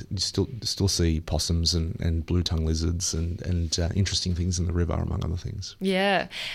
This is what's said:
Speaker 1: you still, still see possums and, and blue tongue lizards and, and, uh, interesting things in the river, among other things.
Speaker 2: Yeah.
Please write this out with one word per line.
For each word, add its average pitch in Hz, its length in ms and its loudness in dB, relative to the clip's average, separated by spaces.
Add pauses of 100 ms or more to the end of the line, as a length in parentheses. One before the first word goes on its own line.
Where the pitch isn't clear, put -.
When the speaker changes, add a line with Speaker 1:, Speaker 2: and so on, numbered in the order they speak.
(120)
Speaker 1:
you 98 60 -2
still, - 300 0 (140)
still - 260 0
see 82 320 2
possums 82 540 0
and, 82 260 -2
and 82 260 0
blue 87 180 2
tongue 80 220 0
lizards 82 480 0
and, 82 280 -2
and, 85 380 0
uh, 85 160 2
interesting 90 400 0
things 87 240 0
in 85 60 0
the 85 80 0
river, 87 200 2
among 82 300 -2
other 82 140 -2
things. - 420 -10
Speaker 2:
Yeah. 190 480 2 (280)